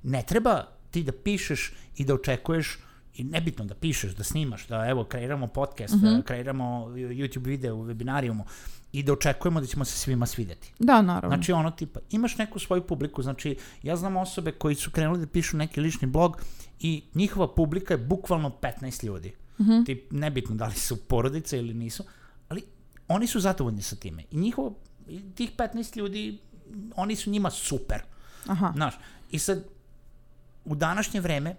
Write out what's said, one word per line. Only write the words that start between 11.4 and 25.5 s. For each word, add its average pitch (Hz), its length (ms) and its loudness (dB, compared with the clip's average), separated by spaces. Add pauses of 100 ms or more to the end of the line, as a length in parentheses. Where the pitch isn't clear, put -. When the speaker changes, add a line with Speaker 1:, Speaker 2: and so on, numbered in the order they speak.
Speaker 1:
ono, 165 200 4
tipa, - 280 -8 (100)
imaš 226 280 0
neku 214 220 -4
svoju 180 240 0
publiku, 143 400 -2
znači, 131 340 -4 (260)
ja 156 120 0
znam 190 220 -2
osobe 185 340 -2
koji 147 240 0
su - 160 -4
krenuli 160 280 2
da 156 80 -2
pišu 165 300 0
neki 151 240 0
lični 156 260 0
blog 165 340 4 (380)
i 165 240 0 (100)
njihova 180 360 4
publika 170 440 2
je 151 60 4
bukvalno 160 520 0
petnaest - 520 -6
ljudi. 95 300 -6 (260)
Speaker 2:
Mhm. 226 240 8
Speaker 1:
Tip, 131 260 -2
nebitno 139 460 -2
da 107 120 -2
li 104 80 -4
su - 220 -2
porodice 135 600 2
ili 117 160 -4
nisu, 117 300 -6 (440)
ali 180 160 -8 (440)
oni 214 200 4
su 233 120 0
zadovoljni 127 420 2
sa - 140 -6
time. 78 300 -10
I - 120 -6
njihovo, 226 380 0 (320)
i 170 140 -12 (100)
tih 233 200 -4